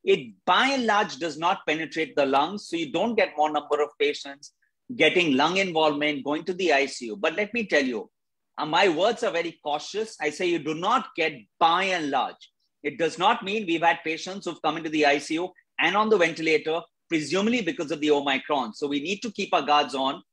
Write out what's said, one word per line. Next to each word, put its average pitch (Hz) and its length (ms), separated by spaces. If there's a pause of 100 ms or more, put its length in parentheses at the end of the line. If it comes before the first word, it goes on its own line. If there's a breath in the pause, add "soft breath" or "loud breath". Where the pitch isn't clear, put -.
It, 139 300 (140)
by 214 220
and 262 180
large, 208 300
does 156 200
not 175 300
penetrate 156 480
the 139 100
lungs, 151 420
so 170 80
you 160 160
don't 208 240
get 185 220
more 151 140
number 147 300
of 147 80 (100)
patients 143 540 (420)
getting 156 420
lung 165 200
involvement, 151 680
going 151 200
to 190 100
the 175 180
I 139 140
C 127 180
U. 107 100
But 160 200
let 202 180
me 226 140
tell 147 160
you, 120 260 (480)
uh, 147 80
my 175 240
words 190 340
are 196 80
very 170 320
cautious. 156 560
I 151 120
say 180 160
you 170 120
do 151 140
not 202 420
get 160 180 (260)
by 170 240
and 175 260
large. 120 400 (340)
It 147 140
does 160 220
not 214 240
mean 202 240
we've 165 160
had 165 200
patients 175 440
who've 160 160
come 156 120
into 160 140
the 151 160
I 143 140
C 156 160
U 175 160 (280 soft breath)
and 165 160
on 214 140
the 214 80
ventilator, 160 640 (280)
presumably 190 520
because 165 300
of 151 100
the 151 80
Omicron. 139 640
So 147 140
we 143 120
need 185 220
to 233 100
keep 190 220
our 165 80
guards 143 320
on. 135 400